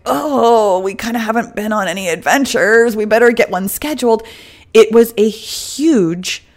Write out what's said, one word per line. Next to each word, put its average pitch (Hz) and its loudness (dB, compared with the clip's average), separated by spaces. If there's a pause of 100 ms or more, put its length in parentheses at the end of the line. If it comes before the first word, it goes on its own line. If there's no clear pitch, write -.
"Oh, 240 2
we 190 -6
kinda 233 -6
haven't 226 -4
been 214 -6
on 196 -4
any 185 -6
adventures. 226 2
We 214 -4
better 233 4
get 226 0
one 190 -4
scheduled." 240 -2 (540)
It 220 6
was 233 2
a 214 2
huge 202 -2 (120)